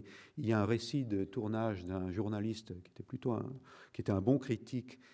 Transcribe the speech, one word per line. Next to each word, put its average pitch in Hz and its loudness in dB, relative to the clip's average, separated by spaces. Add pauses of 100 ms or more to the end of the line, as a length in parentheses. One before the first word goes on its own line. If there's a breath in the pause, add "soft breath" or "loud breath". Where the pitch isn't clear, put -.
(360 loud breath)
il 151 -4
y 110 6
a 110 6
un 101 4
récit 117 0
de 101 0
tournage 107 -2
d'un 92 -2
journaliste 107 -2 (140)
qui - -20
était - -12
plutôt 127 -2
un, 110 -2 (400 loud breath)
qui - -8
était 113 0
un 95 4
bon 127 6
critique, - -4 (140)